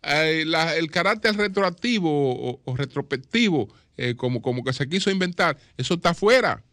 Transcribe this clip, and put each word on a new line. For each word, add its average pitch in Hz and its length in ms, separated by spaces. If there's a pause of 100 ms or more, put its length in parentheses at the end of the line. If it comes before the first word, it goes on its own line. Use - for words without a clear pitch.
Eh, 156 440
la, 160 300
el 165 140
carácter 214 460
retroactivo 196 720
o, 127 540
o 127 120
retrospectivo, 139 960 (220)
eh, 123 200
como, 123 260
como 123 200
que 127 100
se 143 160
quiso 190 220
inventar, 180 480 (180)
eso - 180
está 170 200
fuera. 214 480 (100)